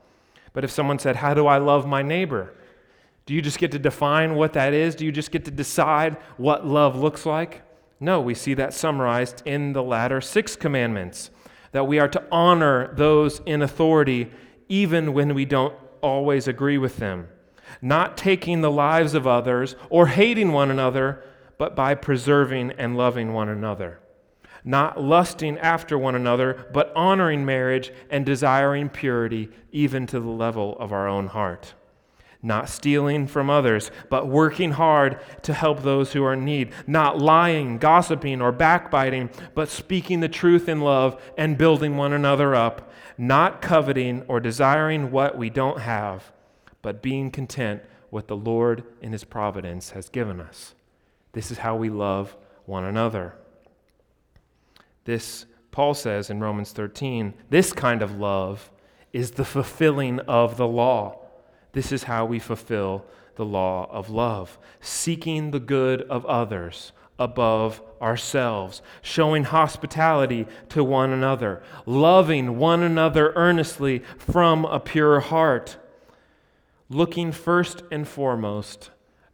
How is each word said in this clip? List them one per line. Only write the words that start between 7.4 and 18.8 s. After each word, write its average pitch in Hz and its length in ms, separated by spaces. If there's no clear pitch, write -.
No, 165 220
we 120 120
see 135 200
that 135 200
summarized 127 720
in 143 280
the 131 100
latter 123 380
six - 340
commandments, 117 760
that 135 140
we 147 120
are 143 80
to 160 240
honor 165 640
those 151 520
in 151 160
authority 139 680
even 165 440
when 143 200
we 135 100
don't 135 320
always 139 460
agree 139 300
with 131 200
them. 92 300
Not 151 360
taking 180 440
the 151 100
lives 147 420